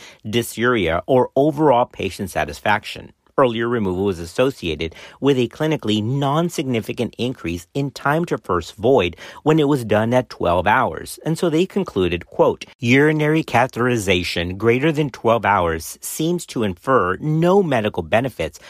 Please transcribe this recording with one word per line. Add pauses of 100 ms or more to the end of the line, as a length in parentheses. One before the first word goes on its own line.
(240)
dysuria,
or
overall
patient
satisfaction. (280)
Earlier
removal
was
associated (240)
with
a
clinically
non-significant
increase
in
time
to
first
void (300)
when
it
was
done
at
twelve
hours.
And
so
they
concluded,
quote, (160)
"Urinary
catheterization
greater
than
twelve
hours
seems
to
infer
no
medical
benefits (120)